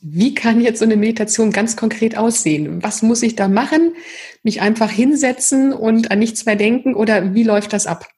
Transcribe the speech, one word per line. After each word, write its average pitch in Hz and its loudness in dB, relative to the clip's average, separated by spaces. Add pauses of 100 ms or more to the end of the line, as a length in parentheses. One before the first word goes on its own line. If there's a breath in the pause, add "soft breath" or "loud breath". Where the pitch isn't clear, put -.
wie 170 0
kann 233 2
jetzt 220 0
so 220 0
eine 220 4
Meditation 220 0
ganz 220 -2
konkret 226 -2
aussehen? 170 -2
Was 214 -4
muss 233 2
ich 226 0
da 196 0
machen? 311 2 (480 loud breath)
Mich 220 -2
einfach 220 2
hinsetzen 269 2
und 226 0
an 202 2
nichts - -2
mehr 220 2
denken 233 0
oder 202 0
wie 233 4
läuft 208 0
das 202 -2
ab? 170 -8 (120)